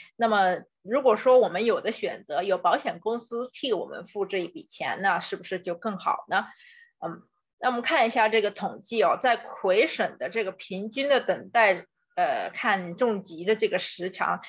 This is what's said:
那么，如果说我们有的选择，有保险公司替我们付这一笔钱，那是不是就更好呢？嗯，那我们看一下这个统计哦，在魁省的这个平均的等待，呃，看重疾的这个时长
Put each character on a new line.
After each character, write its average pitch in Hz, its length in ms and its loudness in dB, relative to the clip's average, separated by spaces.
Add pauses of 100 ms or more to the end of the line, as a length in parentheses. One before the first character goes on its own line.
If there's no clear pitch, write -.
(160)
那 226 120 0
么， 190 340 2 (220)
如 226 180 0
果 254 140 6
说 254 240 6
我 202 100 4
们 185 160 -2
有 208 160 2
的 214 100 -2
选 170 320 -6
择， 156 200 -2
有 196 160 0
保 175 180 2
险 180 220 -6
公 220 180 -2
司 233 340 -8
替 254 220 -2
我 165 140 -2
们 - 180 -12
付 202 220 -4
这 196 100 -4
一 175 100 -2
笔 107 160 -14
钱， 123 380 -6
那 180 180 0
是 - 160 -6
不 180 80 -16
是 185 160 -6
就 180 140 -6
更 196 240 -6
好 - 320 -2
呢？ 208 160 0 (580)
嗯， 170 200 -10 (360)
那 247 100 0
我 247 40 0
们 240 80 -4
看 269 240 2
一 233 60 0
下 220 180 2
这 214 140 2
个 202 80 0
统 180 280 -8
计 226 220 -2
哦， 175 180 4
在 240 180 2
魁 202 500 2
省 - 320 -4
的 - 100 -4
这 208 140 -4
个 190 80 -4
平 196 400 -10
均 269 180 -2
的 269 100 6
等 190 300 -4
待， 202 380 4 (280)
呃， 135 380 -2
看 185 420 -2
重 214 280 0
疾 165 200 -14
的 208 120 2
这 214 140 0
个 185 100 -2
时 185 320 -8
长 175 380 -4